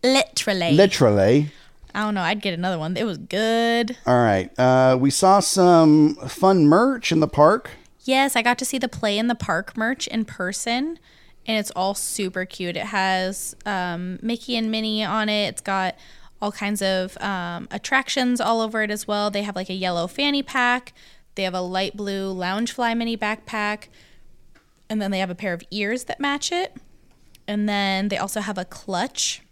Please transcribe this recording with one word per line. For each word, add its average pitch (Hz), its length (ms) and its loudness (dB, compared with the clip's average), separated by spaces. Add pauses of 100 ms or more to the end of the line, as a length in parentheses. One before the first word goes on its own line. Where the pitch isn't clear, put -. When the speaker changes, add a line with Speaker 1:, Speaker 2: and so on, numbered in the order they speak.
Speaker 1:
Literally. 208 680 0
Speaker 2:
Literally. 139 760 4 (440)
Speaker 1:
I 202 80 -2
don't 214 100 -2
know. 196 80 -2
I'd 196 200 -2
get 196 120 -4
another 175 240 -2
one. 160 180 -4
It - 100 -2
was 185 120 -6
good. 233 880 0
Speaker 2:
All 123 160 4
right. 98 380 2
Uh, 131 400 6
we 139 100 4
saw 190 300 4
some 160 760 6 (120)
fun 185 400 4
merch 226 440 4
in 160 80 2
the 156 80 2
park. 175 440 4 (320)
Speaker 1:
Yes, 269 320 2
I 240 60 2
got 240 180 2
to 262 60 -6
see 269 120 -4
the 254 100 -2
Play 208 300 -2
in 226 100 0
the 240 80 0
Park - 420 -4
merch 233 300 -4
in 220 180 -4
person, 240 760 -6 (460)
and 226 120 -2
it's 208 180 -4
all 190 180 -2
super 185 520 -6
cute. 175 320 -8
It 202 100 -6
has, 190 680 -2 (100)
um, 180 560 -6
Mickey 233 340 -6
and 226 160 -2
Minnie 220 320 -4
on 214 260 -2
it. 208 180 0
It's - 140 -8
got 190 340 -2 (460)
all 208 100 -2
kinds 208 300 -4
of, 190 400 -2
um, 175 480 -6
attractions 247 680 -2
all 226 220 0
over 220 200 -2
it 214 80 -2
as 208 180 -6
well. 208 220 -2
They 202 140 -4
have, 208 120 -8
like, 190 140 -8
a 185 40 -6
yellow 180 340 -2
fanny 285 340 -2
pack. 247 520 -2 (420)
They 196 80 -4
have 185 100 -2
a 185 80 -4
light 185 360 -4
blue 196 360 -6
Loungefly 220 640 -2
mini 233 200 -4
backpack, 214 680 -6 (1040)
and 214 120 -2
then 196 100 -4
they 190 80 -2
have 185 100 -2
a 180 60 -6
pair 185 180 -4
of 175 180 -8
ears 208 340 -4
that - 140 -8
match 285 320 -4
it. 359 260 -4 (680)
And 208 200 -2
then 202 400 0
they 196 100 -2
also 196 240 -4
have 196 160 -6
a 185 80 -6
clutch - 760 -6 (100)